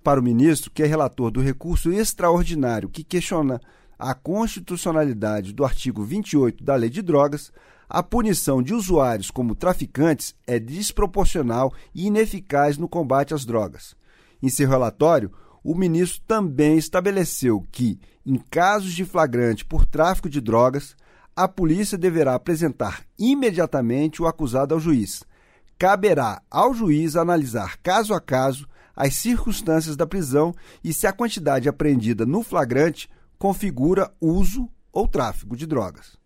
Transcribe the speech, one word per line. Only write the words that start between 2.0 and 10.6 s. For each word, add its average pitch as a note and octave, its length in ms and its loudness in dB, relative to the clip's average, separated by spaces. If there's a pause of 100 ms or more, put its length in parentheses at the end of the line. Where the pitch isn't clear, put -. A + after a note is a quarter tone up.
que D#3+ 120 -12
questiona D3+ 560 -2 (400)
a C3 140 -6
constitucionalidade D3+ 1400 -2
do C#3 100 0
artigo A2 400 -2
vinte F#3+ 280 -6
e D#3+ 40 2
oito A#2+ 260 2
da C#3 120 0
Lei A#2 160 0
de D#3 100 -8
Drogas, D3 500 0 (380)
a F3 140 -2
punição F#3+ 600 0
de D3 120 -2
usuários C#3+ 560 0
como A#2+ 240 -4
traficantes D#3 800 -2 (120)
é A#2+ 120 -2
desproporcional C#3 1120 0 (220)